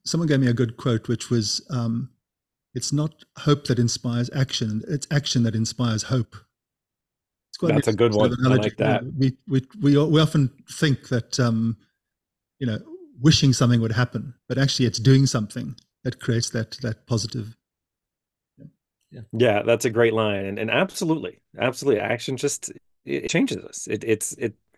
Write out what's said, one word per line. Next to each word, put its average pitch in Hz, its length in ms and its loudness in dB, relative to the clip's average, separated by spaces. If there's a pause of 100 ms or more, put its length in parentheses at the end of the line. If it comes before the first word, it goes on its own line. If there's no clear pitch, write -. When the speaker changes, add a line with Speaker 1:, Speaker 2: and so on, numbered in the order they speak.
Speaker 1:
someone 165 240 -2
gave 139 120 4
me 127 80 4
a 120 60 4
good 117 220 0
quote, 113 320 -2
which - 220 -4
was, 113 400 -2
um, 120 400 -4 (640)
"It's 123 180 -8
not 151 320 -2 (140)
hope 147 280 2
that 117 120 2
inspires 120 560 0
action, 113 540 -2
it's 147 220 -4
action 139 340 0
that 110 100 0
inspires 113 480 -2
hope." - 340 -4 (1120)
It's - 100 -18
quite 170 120 0
an 147 60 4
Speaker 2:
That's 139 120 0
a 107 60 2
good 113 180 4
Speaker 1:
interesting 107 260 4
Speaker 2:
one. 127 140 4
I - 20 6
Speaker 1:
analogy. 107 140 2
Speaker 2:
like - 80 -6
that. 107 260 0
Speaker 1:
You 131 60 -10
know, - 80 -10
we, 131 200 0 (120)
we, 131 180 0 (140)
we, 143 300 4
we 156 100 6
often 151 320 2 (200)
think - 360 0
that, - 320 -2
um, 113 380 0 (800)
you 135 80 -4
know, 110 120 -2 (400)
wishing 139 360 4
something 120 260 4
would 113 120 -2
happen, 120 420 -4 (120)
but 127 120 -6
actually 135 260 0
it's 113 140 0
doing 135 260 6
something - 500 -4 (300)
that 127 160 -6
creates 117 300 -2
that, 113 220 -6 (100)
that 113 240 -8
positive. 113 500 -4 (1500)
Yeah. 113 120 -18 (100)
Speaker 2:
Yeah, 110 300 2
that's 117 240 2
a 117 40 0
great 113 220 4
line. 104 320 0
And, 101 140 -6
and 110 120 -4
absolutely, 156 720 -2 (180)
absolutely. 123 440 0
Action 120 340 -4
just, - 360 -6 (340)
it - 240 -4
changes 165 340 0
us. - 220 -16
It, 107 180 -6
it's, 110 300 -2
it, 110 180 -6 (260)